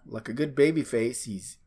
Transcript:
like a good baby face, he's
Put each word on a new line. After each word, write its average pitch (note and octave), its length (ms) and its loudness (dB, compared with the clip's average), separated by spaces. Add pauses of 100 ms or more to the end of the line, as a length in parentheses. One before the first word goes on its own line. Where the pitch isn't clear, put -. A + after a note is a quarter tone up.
like - 240 -10
a A#2 40 -8
good C#3 240 -2
baby D3+ 260 6
face, A#2 440 -2
he's G2 400 -10